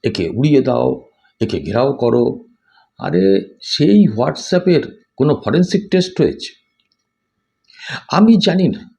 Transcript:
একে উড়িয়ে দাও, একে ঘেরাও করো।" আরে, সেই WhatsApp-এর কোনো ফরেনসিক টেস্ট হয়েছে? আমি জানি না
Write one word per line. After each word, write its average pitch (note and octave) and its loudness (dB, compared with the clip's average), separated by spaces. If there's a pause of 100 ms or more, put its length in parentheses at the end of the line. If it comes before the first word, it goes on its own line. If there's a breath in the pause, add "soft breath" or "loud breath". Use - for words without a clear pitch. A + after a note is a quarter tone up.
একে F#2+ -4
উড়িয়ে C3+ 2
দাও, B2+ -2 (380)
একে G#2+ -4
ঘেরাও A2+ -2
করো।" A#2+ -2 (520)
আরে, F#2+ 0
সেই G3+ 2
WhatsApp-এর D3+ -2 (140)
কোনো C#3 0
ফরেনসিক F3+ 0
টেস্ট F3+ -2
হয়েছে? - -4 (1600 loud breath)
আমি G#3+ 4
জানি F3+ 0
না - -6